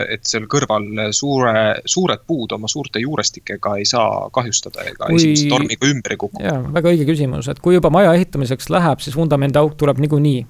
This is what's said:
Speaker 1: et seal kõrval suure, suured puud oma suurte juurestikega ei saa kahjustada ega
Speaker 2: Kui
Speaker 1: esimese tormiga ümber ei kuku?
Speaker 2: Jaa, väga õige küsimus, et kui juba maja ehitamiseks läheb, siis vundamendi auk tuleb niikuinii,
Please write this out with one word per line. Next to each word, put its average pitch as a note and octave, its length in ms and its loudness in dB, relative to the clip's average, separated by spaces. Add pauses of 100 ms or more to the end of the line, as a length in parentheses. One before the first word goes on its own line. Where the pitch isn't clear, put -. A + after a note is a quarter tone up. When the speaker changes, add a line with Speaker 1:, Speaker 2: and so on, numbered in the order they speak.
(120)
Speaker 1:
et - 160 -8
seal A2 180 -4
kõrval G#2+ 380 0 (320)
suure, A#2 720 0
suured E3+ 380 0
puud C3 280 -4
oma G#2+ 160 -8
suurte C3+ 320 -4
juurestikega A2 800 -4
ei G#2 80 -4
saa G#2 420 0
kahjustada - 560 -4
ega - 220 -8
Speaker 2:
Kui E3 80 2
Speaker 1:
esimese D3+ 340 4
tormiga B2+ 380 0
ümber B2+ 260 -2
ei - 60 -10
kuku? - 240 -8
Speaker 2:
Jaa, D3+ 160 -2 (160)
väga E3+ 160 2
õige D3 160 2
küsimus, C#3+ 420 -2
et C#3 140 -8
kui F3 100 4
juba E3+ 160 4
maja F3 240 6
ehitamiseks C#3 560 -2
läheb, E3+ 320 2
siis B2+ 140 -8
vundamendi C#3+ 420 2
auk D3+ 220 2
tuleb C#3+ 240 2
niikuinii, D3 460 2